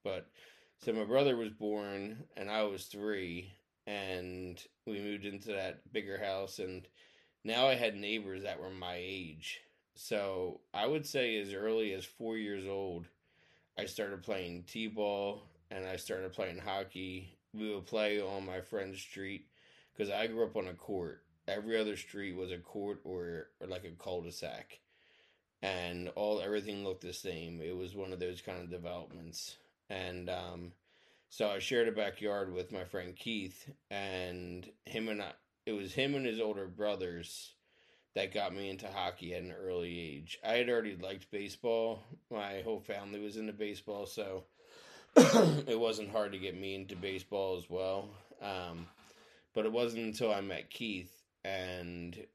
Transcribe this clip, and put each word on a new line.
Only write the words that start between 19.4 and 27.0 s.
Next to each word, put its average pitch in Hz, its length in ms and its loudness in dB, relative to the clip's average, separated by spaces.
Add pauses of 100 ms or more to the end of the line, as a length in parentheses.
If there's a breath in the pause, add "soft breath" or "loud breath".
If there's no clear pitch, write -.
'cause 101 120 0
I 107 180 2
grew 113 180 4
up 110 100 -4
on 95 120 2
a 90 60 -6
court. 87 520 -4 (220)
Every 107 300 2
other 107 200 4
street 98 360 -6
was 92 180 -4
a 87 80 -4
court 101 440 -4
or, 87 560 -4
or, 92 80 -8
like, 90 160 -4
a 85 80 -10
cul-de-sac. 85 880 -6 (840 soft breath)
And 90 480 0
all, 107 320 4
everything 101 420 0
looked 95 180 -2